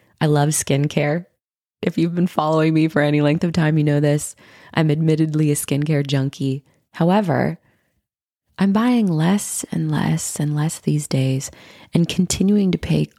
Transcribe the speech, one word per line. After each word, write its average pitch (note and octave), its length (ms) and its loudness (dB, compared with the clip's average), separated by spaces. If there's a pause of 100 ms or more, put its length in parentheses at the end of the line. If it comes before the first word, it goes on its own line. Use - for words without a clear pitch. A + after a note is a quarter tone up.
(200)
I D#3+ 60 2
love D3 240 2
skincare. D3 760 -2 (560)
If E3+ 160 -2
you've E3+ 160 0
been F3 120 0
following D#3+ 460 0
me D#3+ 160 2
for D3 140 0
any D3 180 2
length D3 240 2
of E3+ 80 -2
time, D#3 260 2
you D3 60 2
know D3 160 2
this. D3 340 0 (400)
I'm D#3 160 2
admittedly D#3 600 0
a D3 40 2
skincare C#3+ 520 -2
junkie. C3+ 580 -4 (280)
However, E3 640 0 (1000)
I'm G3 140 2
buying A#3 340 2
less E3+ 640 -2
and D#3+ 200 -2
less - 500 -2
and D3 160 -2
less D3+ 220 -2
these D3+ 300 -2
days C3 420 -2 (420)
and E3+ 160 2
continuing F#3+ 640 0
to - 60 0
pay D3+ 400 -2